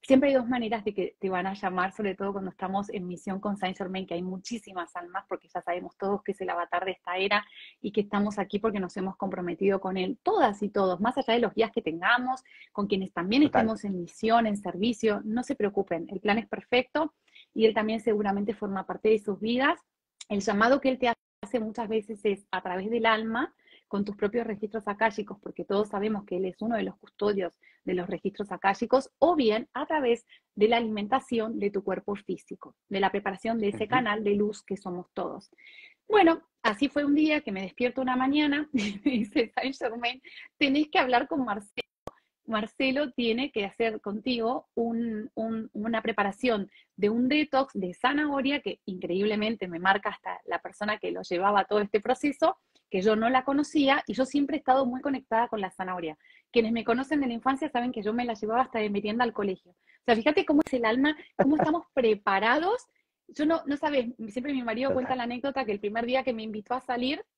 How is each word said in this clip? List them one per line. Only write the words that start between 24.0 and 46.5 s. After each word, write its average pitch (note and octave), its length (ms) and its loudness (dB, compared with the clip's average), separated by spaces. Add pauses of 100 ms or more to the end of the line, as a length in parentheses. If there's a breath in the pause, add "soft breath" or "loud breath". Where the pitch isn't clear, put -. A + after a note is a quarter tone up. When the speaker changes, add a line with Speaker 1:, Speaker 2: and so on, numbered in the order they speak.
Speaker 1:
tus G3+ 100 -8
propios A3 320 -2
registros G#3 400 -6
akáshicos, G#3 520 -2
porque - 260 -10
todos G#3 240 0
sabemos G#3 360 -4
que F3+ 120 -4
él F#3+ 80 -2
es F3+ 180 -8
uno A3+ 140 -2
de G3+ 60 -2
los F#3+ 140 -6
custodios G3 640 -4 (240 soft breath)
de F3+ 100 -2
los F3+ 160 -2
registros G3 420 -6
akáshicos, G#3+ 680 0
o E4 160 6
bien A3+ 380 2
a C#4+ 120 -4
través B3+ 400 0 (300 soft breath)
de G#3 120 4
la A#3 100 4
alimentación A3+ 840 -2
de G3+ 100 0
tu G3 140 -4
cuerpo F#3+ 320 -4
físico, - 600 -12 (140)
de G3 100 -4
la G3 120 2
preparación G3+ 480 -4
de G#3 80 0
ese G#3+ 160 -2
Speaker 2:
Ujú. G#3+ 40 -4
Speaker 1:
canal A3 360 0
de G3+ 100 2
luz G#3 300 0
que F#3+ 140 -6
somos F3+ 360 -10
todos. - 380 -8 (560 loud breath)
Bueno, E4+ 340 6 (220)
así A3+ 260 2
fue D4 160 0
un C#4+ 80 2
día D4+ 280 4
que A3+ 100 -8
me F#3+ 100 -6
despierto A#3+ 400 -2
una B3+ 140 0
mañana C#4+ 540 2
<laughs> - 40 -16
y G#3 320 -2
me C#4+ 60 4
dice A#3 420 0
Saint C4+ 240 -4
Germain, A#3+ 440 -4 (360 loud breath)
"Tenés D4 320 2
que - 100 0
hablar B3+ 280 2
con C#4 180 -2
Marcelo. G#3 380 -6 (600 loud breath)
Marcelo B3+ 640 -2
tiene A#3+ 400 0
que G#3 140 -2
hacer G#3+ 360 -2
contigo A3+ 720 -2
un, A#3 580 -2
un, A3+ 400 -6
una A3 280 -2
preparación G#3+ 680 -2 (280 soft breath)